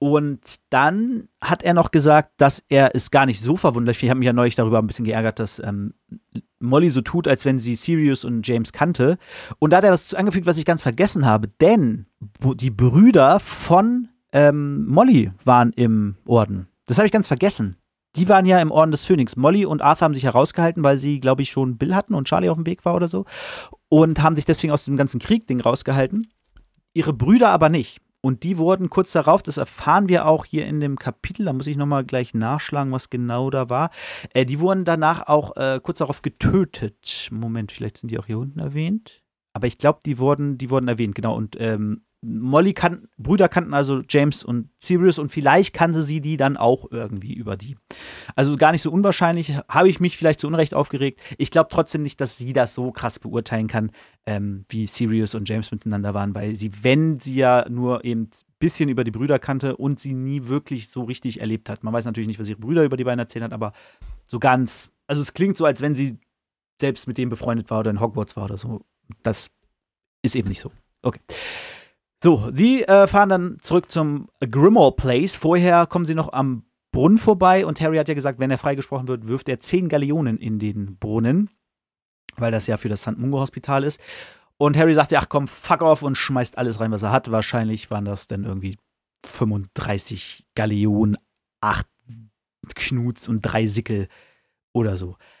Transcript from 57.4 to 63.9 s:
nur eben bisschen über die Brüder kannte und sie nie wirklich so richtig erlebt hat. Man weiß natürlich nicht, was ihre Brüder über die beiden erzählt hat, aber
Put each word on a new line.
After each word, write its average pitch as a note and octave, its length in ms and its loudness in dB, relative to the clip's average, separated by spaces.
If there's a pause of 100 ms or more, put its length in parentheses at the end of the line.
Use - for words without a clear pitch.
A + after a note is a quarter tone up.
nur B2 360 -4
eben A2+ 260 -6 (280)
bisschen D#3 300 -2
über B2+ 160 -2
die A2+ 80 -4
Brüder C3 260 -2
kannte C3+ 380 -4
und C#3 240 -4
sie C3+ 140 -8
nie C3 340 -6
wirklich C3 400 -6
so B2+ 160 -10
richtig A#2+ 360 -10
erlebt A2 280 -6
hat. G#2+ 160 -12
Man A2 100 -6
weiß A#2 120 -4
natürlich A2 200 -6
nicht, G#2+ 140 -8
was G#2 80 -8
ihre G#2 100 -10
Brüder C#3+ 240 0
über C3+ 140 0
die B2+ 80 -6
beiden B2 160 -4
erzählt A#2 240 -10
hat, A2+ 80 -10
aber G#2+ 200 -8 (540)